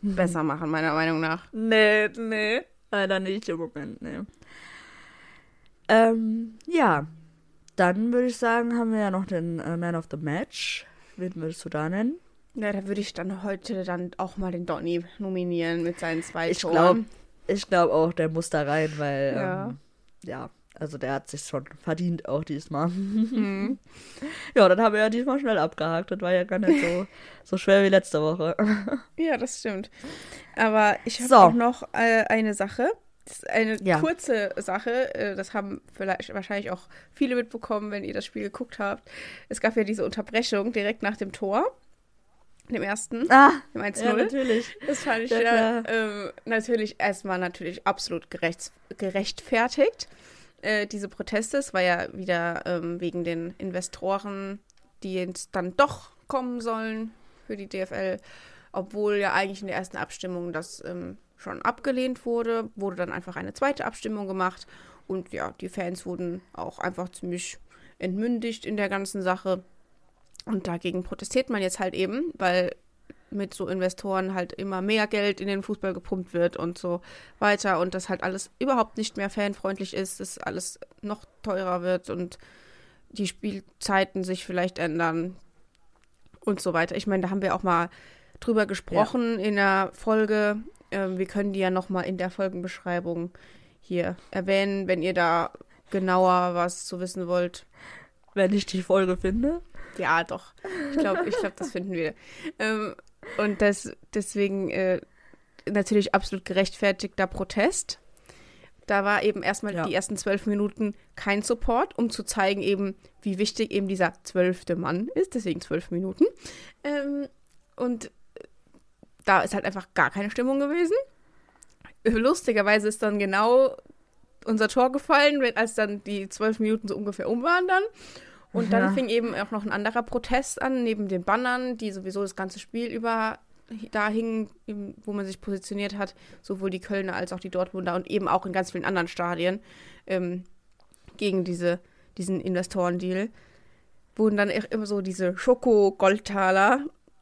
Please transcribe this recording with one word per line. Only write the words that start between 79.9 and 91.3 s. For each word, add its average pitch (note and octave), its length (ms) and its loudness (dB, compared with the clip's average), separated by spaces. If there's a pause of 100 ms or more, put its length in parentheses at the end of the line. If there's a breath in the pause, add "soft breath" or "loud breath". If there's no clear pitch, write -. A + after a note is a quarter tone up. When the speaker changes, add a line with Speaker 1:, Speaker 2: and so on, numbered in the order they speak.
Speaker 2:
ist, F#3+ 240 -4
dass - 180 -10
alles - 420 -8 (220)
noch G#3+ 240 -8 (160)
teurer F#3 400 -2
wird F3+ 300 -2
und F3 260 -6 (720 soft breath)
die G3 180 -4
Spielzeiten G3 960 -2
sich F#3 220 -6
vielleicht F3+ 340 -2
ändern E3+ 560 -2 (1080)
und G3+ 200 -2
so F3 120 -2
weiter. E3+ 220 0
Ich G3 120 -4
meine, F#3+ 160 2
da F3+ 60 -2
haben G3 120 -2
wir F#3+ 140 2
auch - 80 -6
mal E3+ 260 2 (500 soft breath)
drüber A3 260 2
gesprochen G#3+ 760 0
Speaker 1:
Ja. G3 60 -2
Speaker 2:
in G#3 100 2
der G3 380 4
Folge. G#3+ 640 2 (320)
Ähm, F#3+ 280 -2
wir F#3 100 0
können G3+ 260 -2